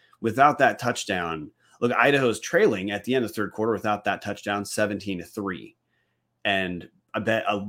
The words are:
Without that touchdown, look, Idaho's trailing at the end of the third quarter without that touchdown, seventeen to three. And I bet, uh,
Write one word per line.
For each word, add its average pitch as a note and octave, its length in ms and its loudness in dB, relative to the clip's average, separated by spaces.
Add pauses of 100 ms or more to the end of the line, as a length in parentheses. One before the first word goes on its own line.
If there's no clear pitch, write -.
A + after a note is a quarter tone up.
(240)
Without C3 360 4
that B2 180 4
touchdown, F2 720 -2 (300)
look, A#2+ 140 0
Idaho's B2+ 460 4
trailing A2+ 520 2
at G2+ 120 -4
the B2+ 120 0
end B2 100 0
of G#2 60 -6
the - 20 -14
third G2+ 200 -4
quarter A2 180 0
without G#2 320 -2
that G2 180 -2
touchdown, G2+ 420 -4
seventeen G2 540 -2
to E2+ 80 -8
three. F#2 500 -8 (720)
And F#2 420 -2 (280)
I A2+ 60 -4
bet, A2 260 0
uh, G#2 220 0